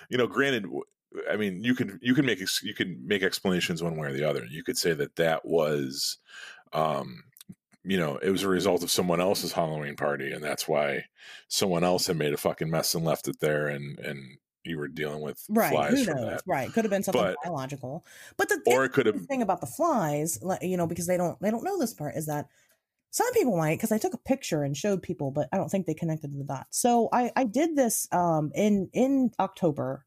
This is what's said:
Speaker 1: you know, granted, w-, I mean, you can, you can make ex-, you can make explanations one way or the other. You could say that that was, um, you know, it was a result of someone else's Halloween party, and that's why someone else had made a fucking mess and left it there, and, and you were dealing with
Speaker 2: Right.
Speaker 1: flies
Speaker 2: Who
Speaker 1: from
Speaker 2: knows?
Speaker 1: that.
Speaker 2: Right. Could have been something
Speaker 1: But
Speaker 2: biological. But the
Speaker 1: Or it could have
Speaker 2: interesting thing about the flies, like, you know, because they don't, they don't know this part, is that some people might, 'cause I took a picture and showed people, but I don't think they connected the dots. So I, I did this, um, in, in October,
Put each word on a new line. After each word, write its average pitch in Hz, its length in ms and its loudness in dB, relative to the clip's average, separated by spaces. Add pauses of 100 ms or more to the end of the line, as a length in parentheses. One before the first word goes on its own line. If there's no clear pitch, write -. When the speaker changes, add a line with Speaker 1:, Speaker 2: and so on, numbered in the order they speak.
(100)
Speaker 1:
you 123 80 -2
know, 120 100 4
granted, 120 360 0
w-, 67 200 -8 (460)
I 85 60 0
mean, 101 280 -2
you 123 100 4
can, 101 280 -4
you 123 120 4
can 139 120 4
make 98 160 0
ex-, - 200 -2
you 107 120 -8
can 82 320 -6
make 98 180 0
explanations 90 580 0
one 82 160 -2
way 76 100 -6
or 69 60 -6
the 69 140 -2
other. 69 180 -2
You 73 180 -12
could 90 140 -2
say 85 160 2
that 73 220 -4
that 82 300 2
was, 73 720 0 (560)
um, 69 500 -2 (600)
you 95 140 2
know, 76 200 0
it - 120 2
was 92 140 2
a 98 40 0
result 90 360 4
of 87 80 -4
someone 90 300 2
else's 92 320 0
Halloween 78 420 -2
party, 71 360 -2
and 73 120 -8
that's 71 240 -4
why 71 380 0 (420)
someone 87 360 2
else 90 240 2
had 90 100 2
made 76 160 0
a 76 40 -4
fucking 80 320 0
mess 80 240 0
and 82 100 -2
left 78 240 0
it - 120 -6
there, 76 280 0
and, 71 320 -8
and 67 380 -10 (260)
you 82 140 -6
were 73 100 -6
dealing 76 340 -6
with - 260 -10
Speaker 2:
Right. 202 360 4
Speaker 1:
flies 147 40 0
Speaker 2:
Who 262 160 4
Speaker 1:
from 165 120 0
Speaker 2:
knows? 117 140 -2
Speaker 1:
that. - 160 -8
Speaker 2:
Right. 147 260 -2
Could 226 120 2
have 214 60 2
been 196 120 2
something 127 240 2
Speaker 1:
But 92 160 -2
Speaker 2:
biological. 143 640 -8 (320)
But 302 100 2
the 403 180 0
Speaker 1:
Or 254 180 8
it 262 80 0
could - 140 6
have 214 140 2
Speaker 2:
interesting 170 60 -14
thing 254 160 0
about 190 180 0
the - 60 -8
flies, 165 760 0
like, 180 200 -2
you 180 140 0
know, 175 100 2
because 170 200 -4
they 180 120 2
don't, 175 220 0
they 208 100 0
don't 233 140 -2
know 381 140 -2
this 262 160 -2
part, 151 220 -6
is 156 100 -4
that 147 220 -4 (640)
some 480 220 0
people 269 220 2
might, 160 240 0
'cause 220 120 0
I 214 60 2
took 370 160 -2
a - 40 -8
picture 175 460 -2
and 139 120 -2
showed 202 260 -2
people, 147 300 -6
but 143 200 -2
I 190 60 0
don't 151 120 -2
think 196 160 -2
they 156 80 -2
connected 156 380 -4
the 139 120 -8
dots. 139 340 -8
So 240 340 4
I, 240 240 2
I 262 80 2
did 294 320 2
this, - 360 2
um, 160 420 2
in, 202 400 4
in 262 460 4
October, 139 680 0